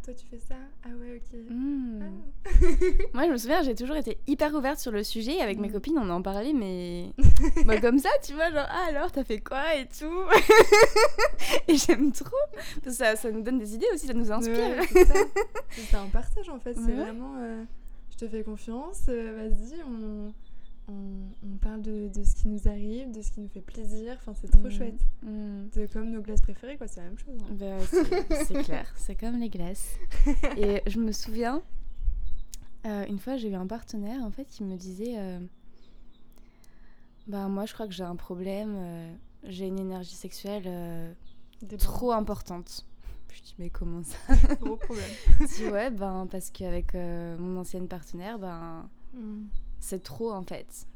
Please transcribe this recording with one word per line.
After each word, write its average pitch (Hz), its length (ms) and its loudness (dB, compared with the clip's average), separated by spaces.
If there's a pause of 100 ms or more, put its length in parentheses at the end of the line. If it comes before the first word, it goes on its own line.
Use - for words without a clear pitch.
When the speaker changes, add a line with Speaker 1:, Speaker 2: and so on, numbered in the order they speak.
Speaker 1:
« - 0 -
Toi, 254 80 -12
tu - 140 -10
fais 240 120 -14
ça ? 254 160 -4 (280)
Ah 240 60 -14 (100)
ouais, 240 200 -12
ok. » 240 200 -10 (100)
Speaker 2:
Mm. 254 520 -6
Speaker 1:
Ah. 202 480 -8
<laughs> 359 640 8
Speaker 2:
Moi, 269 120 0
je 339 40 0
me 247 60 -2
souviens, 285 260 0
j'ai 262 100 -2
toujours 254 220 -6
été 226 320 -4
hyper 294 260 -2
ouverte 202 260 -4
sur - 120 -6
le 208 120 -4
sujet. 247 380 -6
Avec 214 180 -4
mes 202 100 -6
Speaker 1:
Mm. - 20 -8
Speaker 2:
copines, 277 260 -4
on 208 140 -4
en 175 100 -4
parlait, 202 320 -6
mais 180 640 -6
Speaker 1:
<laughs> - 480 12
Speaker 2:
bah, 208 160 6
comme 240 180 4
ça, 359 100 -2 (140)
tu 294 100 -10
vois, 330 180 -2
genre, « 285 180 -4
Ah, 359 200 -4
alors, 302 220 -4
t'as 269 120 -6
fait 220 160 -6
quoi 302 360 -6
et 262 120 -8
tout ? » 330 420 -8
<laughs> 440 1400 6
Et 330 100 6
j'aime 277 340 2
trop. - 240 -6 (180)
Parce - 300 -10
que 262 80 -8
ça, 226 240 0
ça 220 160 -6
nous 220 100 -6
donne 254 160 -4
des 214 160 -6
idées 302 200 -4
aussi, 294 120 -6
ça 262 80 -4
nous 233 180 0
inspire. 226 240 -2
Speaker 1:
Ouais, 247 360 -2
c'est 370 140 8
ça. - 80 10 (340)
Speaker 2:
<laughs> - 240 -8
Speaker 1:
C'est 220 240 2
un 202 120 -4
partage, 254 420 0
en 269 100 -12
fait. 247 160 -10
C'est 226 60 -6
Speaker 2:
Ouais. 226 140 0
Speaker 1:
vraiment, 262 440 -8
euh... 226 240 -12 (480)
je - 60 -10
te 233 100 -8
fais 214 160 -6
confiance, 233 680 -6
euh, 226 260 -6 (140)
vas-y, 226 340 0
on, 214 480 -12 (560)
on, 202 60 -14 (500)
on 196 140 -10
parle 214 240 -4
de, 208 280 -6
de 202 140 -4
ce 202 120 8
qui - 120 2
nous 208 200 0
arrive, 214 440 -2
de 220 120 -14
ce - 80 -2
qui 214 100 -8
nous 202 80 -12
fait 202 120 -14
plaisir. 220 580 -4
Enfin, 214 200 -12
c'est 220 120 -10
trop 214 160 12
Speaker 2:
Mm. 202 40 -4
Speaker 1:
chouette. 220 300 -2 (220)
Speaker 2:
Mm. 208 480 -10
Speaker 1:
C'est 208 200 0
comme 220 200 -4
nos 220 100 -8
glaces 208 200 4
préférées, 247 360 0
quoi, 233 100 -10
c'est - 140 -12
la 175 60 -8
même 196 100 -10
chose, 254 240 -6
hein. 202 100 -6
Speaker 2:
Bah, 196 280 -8 (100)
c'est, 330 560 0
c'est - 80 4
Speaker 1:
<laughs> 277 100 2
Speaker 2:
clair, - 320 0
c'est - 200 -2
comme 233 240 -2
les 226 100 -4
glaces. 185 480 -4 (600)
Et 202 300 2
je 214 120 -2
me 220 120 -2
souviens, 233 500 -4 (1200)
euh, 202 220 -6
une 202 120 -8
fois, 269 180 -8
j'ai 220 120 -8
eu 196 60 -8
un 185 120 -8
partenaire, 220 560 -10
en 208 80 -8
fait, 277 140 -10
qui - 180 -16
me 190 140 -10
disait, 185 400 -12
euh, « 185 220 -10 (1900)
Bah, 196 200 -10
moi, 196 180 -6
je - 80 -16
crois 220 140 -12
que 190 60 -14
j'ai 180 100 -12
un 175 120 -12
problème, 196 600 -10
euh, 170 360 -14 (320)
j'ai 190 220 -12
une 190 120 -8
énergie 185 360 -12
sexuelle, 202 520 -14
euh, 170 440 -10 (500)
Speaker 1:
Débordante. 202 180 -14
Speaker 2:
trop 240 320 0
importante. » 208 760 -8 (480)
Je - 80 -16
dis, « - 180 -20
Mais 175 100 -8
comment 170 340 -8
ça ? » - 140 -14 (440)
Speaker 1:
Gros 440 160 -6
problème. 208 320 -6 (160)
Speaker 2:
<laughs> - 160 12
Il 294 60 6
dit, « 214 240 -2
Ouais, 220 180 -2
ben, 190 400 -6
parce 185 220 -10
qu'avec, 175 440 -4
euh, 170 420 -6
mon 180 220 -8
ancienne 180 280 -8
partenaire, 180 520 -12
ben, 165 480 -14 (260)
Speaker 1:
Mm. 214 320 -14 (340)
Speaker 2:
c'est 190 240 -10
trop, 226 280 -10
en 190 120 -10
fait. » - 520 -14